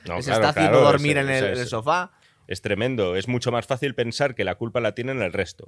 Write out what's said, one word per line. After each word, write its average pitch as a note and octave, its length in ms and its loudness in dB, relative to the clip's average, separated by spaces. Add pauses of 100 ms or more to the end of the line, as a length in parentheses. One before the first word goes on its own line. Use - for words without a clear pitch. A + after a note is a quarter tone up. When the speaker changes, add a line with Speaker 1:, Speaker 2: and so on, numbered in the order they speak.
Speaker 1:
No, E2+ 120 -6
Speaker 2:
les - 80 -6
Speaker 1:
claro, A2 160 2
Speaker 2:
está - 80 4
haciendo G2 300 4
Speaker 1:
claro, C#3+ 120 8
Speaker 2:
dormir C#3+ 260 2
Speaker 1:
es, C#3 60 0
Speaker 2:
en C3+ 60 -2
el, C3+ 60 0
Speaker 1:
es, B2+ 80 2
Speaker 2:
en G2+ 100 0
el B2 60 -4
Speaker 1:
es A#2 100 -4
Speaker 2:
sofá. D#3 420 -2 (360)
Speaker 1:
Es - 140 -8
tremendo, G#2 560 0
es G2 100 -4
mucho B2 240 -2
más A#2 160 -2
fácil C3+ 260 -2
pensar B2 400 -2
que G2+ 120 -2
la F2+ 100 -2
culpa A#2 240 -4
la G#2+ 160 0
tienen B2+ 260 -4
el F2+ 120 -2
resto. - 340 -6